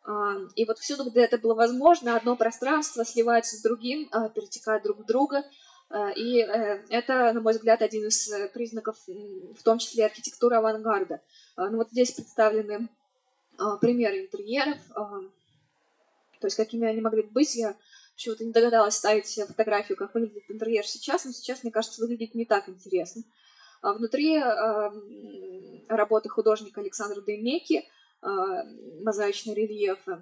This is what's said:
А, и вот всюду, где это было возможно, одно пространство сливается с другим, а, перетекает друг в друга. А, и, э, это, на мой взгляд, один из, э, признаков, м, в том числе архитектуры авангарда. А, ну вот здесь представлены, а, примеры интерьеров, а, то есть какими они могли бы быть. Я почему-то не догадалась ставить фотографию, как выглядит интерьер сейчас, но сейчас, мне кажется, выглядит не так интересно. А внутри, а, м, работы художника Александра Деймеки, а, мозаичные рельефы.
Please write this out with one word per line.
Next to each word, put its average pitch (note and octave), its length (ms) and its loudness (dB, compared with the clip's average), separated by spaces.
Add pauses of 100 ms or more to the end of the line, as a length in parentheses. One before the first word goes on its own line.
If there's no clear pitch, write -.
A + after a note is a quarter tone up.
А, G3+ 320 -4 (180)
и A3+ 100 2
вот A3 140 -4
всюду, C4+ 300 -6
где A#3 120 6
это A#3+ 160 4
было A3+ 160 2
возможно, B3 600 4
одно A#3 200 2
пространство B3 680 0
сливается A#3 520 2
с G#3+ 40 -14
другим, B3 500 -2
а, A3 180 0
перетекает G#3+ 540 -4
друг G#3 160 -2
в G#3+ 60 -18
друга. C#4 380 0 (460)
А, G#3 220 -4
и, A#3+ 280 0
э, G#3 500 0
это, A#3+ 440 2
на A3+ 80 0
мой A3 120 4
взгляд, A3+ 280 4
один G#3+ 260 -2
из, G#3+ 240 0
э, G3+ 180 -4
признаков, A3 480 -8 (100)
м, F#3+ 460 -14
в - 100 -20
том A3+ 160 4
числе A3+ 260 0
архитектуры A#3+ 520 0
авангарда. G#3+ 640 0 (340)
А, F#3+ 140 -4
ну A3+ 80 -2
вот A3+ 140 -2
здесь B3 200 2
представлены, G#3+ 760 0 (680)
а, G3+ 200 -2
примеры A3+ 420 2
интерьеров, A#3 580 -4 (180)
а, G3+ 260 -8 (1160)
то G#3 80 -4
есть - 100 -2
какими A3+ 300 -2
они A3 140 0
могли A3 220 0
бы G#3+ 60 -6
быть. B3 260 2
Я A3 200 -4 (400)
почему-то A3+ 280 -8
не A3+ 80 -6
догадалась A3+ 440 6
ставить G#3+ 380 2 (140)
фотографию, - 500 0
как - 160 -8
выглядит G#3 360 -4
интерьер A3 360 -2
сейчас, - 400 -4
но B3+ 60 -10
сейчас, - 320 -10
мне A#3 80 -6
кажется, A3 300 -4
выглядит A3+ 340 -4
не A#3 100 -2
так G3+ 220 2
интересно. F#3 560 -4 (580)
А - 120 0
внутри, D4 440 0
а, G#3+ 500 0
м, G3 1000 -14
работы G#3+ 400 2
художника G#3+ 540 0
Александра G3+ 400 -8
Деймеки, A#3+ 640 -2 (360)
а, F#3+ 420 -2 (420)
мозаичные G3+ 500 -2
рельефы. G3+ 680 -2